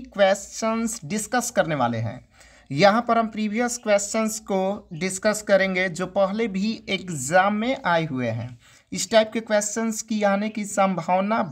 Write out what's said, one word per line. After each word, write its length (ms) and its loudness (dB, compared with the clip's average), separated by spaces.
क्वेश्चंस 960 0
डिस्कस 460 -2
करने 240 0
वाले 220 0
हैं। 220 -4
यहाँ 300 6
पर 160 2
हम 100 2
प्रीवियस 500 -4
क्वेश्चंस 640 0
को 520 -2
डिस्कस 480 -2
करेंगे 480 2
जो 180 -4
पहले 420 0
भी 220 -2
एग्जाम 680 2
में 280 -2
आए 220 2
हुए 240 -2
हैं। 280 -6
इस 200 -6
टाइप 220 6
के 80 -2
क्वेश्चंस 600 -2
की 240 -4
आने 240 0
की 180 -8
संभावना 760 0